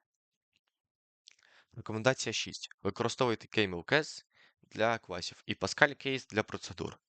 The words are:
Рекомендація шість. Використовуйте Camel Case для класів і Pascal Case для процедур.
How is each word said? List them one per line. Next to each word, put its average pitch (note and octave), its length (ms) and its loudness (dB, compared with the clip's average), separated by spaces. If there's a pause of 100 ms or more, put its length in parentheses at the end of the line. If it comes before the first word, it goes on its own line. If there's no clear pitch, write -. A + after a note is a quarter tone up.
(1700)
Рекомендація A2 600 0
шість. - 360 -6 (140)
Використовуйте A2+ 760 0
Camel F2+ 220 0
Case - 420 0 (360)
для A2 360 0
класів - 480 -10
і G2+ 80 -4
Pascal C#3 540 2
Case C3 220 -4
для G#2+ 140 2
процедур. - 640 -8